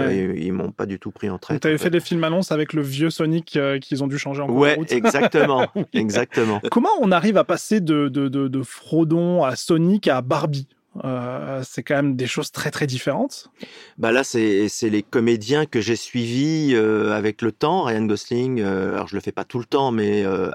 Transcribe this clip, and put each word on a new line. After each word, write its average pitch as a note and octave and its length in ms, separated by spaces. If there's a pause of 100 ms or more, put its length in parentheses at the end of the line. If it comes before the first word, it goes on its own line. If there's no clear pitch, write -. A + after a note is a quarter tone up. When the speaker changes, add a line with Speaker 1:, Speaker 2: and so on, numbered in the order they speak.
Speaker 1:
Ouais. G2 100
Speaker 2:
euh, F#2 180
et E2 120
ils F#2 80
m'ont F#2+ 160
pas G2+ 160
du F#2+ 120
tout G#2 120
pris - 180
en F#2 80
traître, - 200
Speaker 1:
Donc, C3 60
t'avais D#3 120
Speaker 2:
en D3 40
Speaker 1:
fait - 60
Speaker 2:
fait. F3+ 60
Speaker 1:
des E3+ 100
films E3 240
annonces E3+ 260
avec D3+ 220
le D#3 80
vieux C#3 300
Sonic, D#3+ 460
euh, C#3 220
qu'ils C3+ 260
ont - 20
dû C#3 100
changer C#3 240
en C#3+ 60
cours A#2+ 100
de C#3 60
Speaker 2:
Ouais, D3 140
Speaker 1:
route. D#3 140
Speaker 2:
exactement, D3 800
Speaker 1:
<laughs> - 40
Oui. G3+ 180
Speaker 2:
exactement. A2 800
Speaker 1:
Comment C4+ 180 (140)
on F#3+ 100
arrive F#3 240
à D#3 80
passer - 360
de, D3+ 280
de, C#3 200
de, C3+ 200
de C3 140
Frodon E3 800
à B2+ 100
Sonic F3 540
à B2+ 140
Barbie ? C#3+ 440 (380)
Euh, C3 580
c'est C3 200
quand D3 140
même C#3 200
des B2+ 100
choses D3 260
très, - 180
très - 160
différentes. C#3 640 (480)
Speaker 2:
Bah A2+ 140
là, C3 120
c'est, G#2+ 460
c'est - 180
les G#2 140
comédiens A#2+ 640
que A2+ 160
j'ai A2+ 120
suivis, C3+ 800
euh, G#2+ 420
avec G#2+ 280
le A2 100
temps. E3+ 300
Ryan A2+ 240
Gosling, A#2+ 560
euh, F#2+ 320
alors G2 120
je G2 80
le G2 60
fais G2+ 100
pas G2 140
tout - 140
le A#2 80
temps, C#3 260
mais, G#2 320
euh, F#2 300